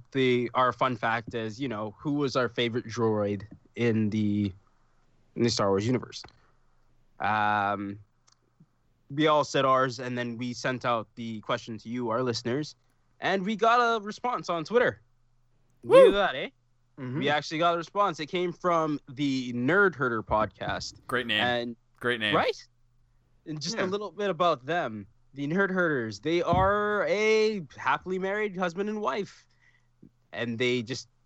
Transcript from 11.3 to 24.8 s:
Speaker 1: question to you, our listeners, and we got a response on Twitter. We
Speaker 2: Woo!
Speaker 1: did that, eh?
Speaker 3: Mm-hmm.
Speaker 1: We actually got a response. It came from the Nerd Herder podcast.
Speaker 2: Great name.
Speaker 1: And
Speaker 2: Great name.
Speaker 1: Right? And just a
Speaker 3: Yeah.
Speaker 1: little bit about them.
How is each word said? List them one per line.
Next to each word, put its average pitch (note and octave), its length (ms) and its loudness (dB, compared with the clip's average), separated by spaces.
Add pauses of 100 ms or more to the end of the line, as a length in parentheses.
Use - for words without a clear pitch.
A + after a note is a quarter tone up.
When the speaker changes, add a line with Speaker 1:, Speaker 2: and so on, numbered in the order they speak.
Speaker 1:
question A#2 380 -6
to A2 100 -16
you, A#2+ 200 -4
our A2+ 120 0
listeners, B2 540 -2 (460)
and F#3 240 0
we A3 100 -2
got A3+ 240 4
a A#3 240 2
response G#3+ 460 -6
on E3 160 -2
Twitter. G3 360 2 (840)
We F#4+ 140 8
Speaker 2:
Woo! C5+ 100 12
Speaker 1:
did F#4 80 6
that, E3 200 2
eh? F3 140 -6 (500)
Speaker 3:
Mm-hmm. B2+ 200 -6
Speaker 1:
We C3+ 100 0
actually D3+ 280 -2
got E3+ 160 2
a E3+ 40 0
response. F3+ 420 -2
It D3+ 80 -8
came F3+ 260 -2
from D#3+ 460 0 (100)
the C3 440 -2
Nerd D#3+ 420 4
Herder B2 260 0
podcast. G2+ 720 -4 (120)
Speaker 2:
Great B2 180 -2
name. G#2+ 180 2
Speaker 1:
And A#2+ 320 -2 (240)
Speaker 2:
Great A#2+ 200 0
name. G#2+ 160 0
Speaker 1:
Right? F4+ 200 0 (880)
And D3+ 160 -10
just F3+ 140 -6
a A3+ 40 -4
Speaker 3:
Yeah. G#3 80 0
Speaker 1:
little G3+ 220 -4
bit G3 200 -4
about E3 360 0
them. C3 400 -4 (280)